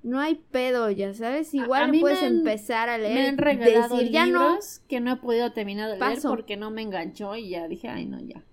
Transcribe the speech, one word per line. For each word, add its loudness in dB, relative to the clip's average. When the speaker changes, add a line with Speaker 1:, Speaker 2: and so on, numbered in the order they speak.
Speaker 1:
no -4
hay 0
pedo, 0
ya -4
sabes, -4
Speaker 2:
A, -
Speaker 1:
igual 2
Speaker 2:
a 2
mí 4
Speaker 1:
puedes 4
Speaker 2:
me 2
han, 2
Speaker 1:
empezar 0
a -2
leer 0
Speaker 2:
me 2
han -2
Speaker 1:
y -4
Speaker 2:
regalado 4
Speaker 1:
decir, 2
"Ya 6
no". 4
Speaker 2:
libros -10
que -2
no 0
he 2
podido 0
terminar -4
de -4
leer 0
Speaker 1:
Paso. -2
Speaker 2:
porque -4
no -8
me -8
enganchó -6
y -10
ya -8
dije, -10
"Ay, -8
no, -10
ya". -16